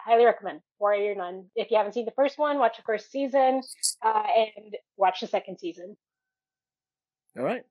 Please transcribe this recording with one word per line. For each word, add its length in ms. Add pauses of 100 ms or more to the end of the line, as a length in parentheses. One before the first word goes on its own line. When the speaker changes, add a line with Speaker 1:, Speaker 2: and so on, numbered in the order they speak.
Speaker 1:
highly 200
recommend 360 (180)
Warrior 360
Nun. 400
If 160
you 60
haven't 160
seen 140
the 100
first 220
one, 200
watch 200
the 40
first 280
season, 500 (420)
uh, 200 (340)
and 180 (220)
watch 240
the 60
second 320
season. 380 (1400)
Speaker 2:
All 60
right. 260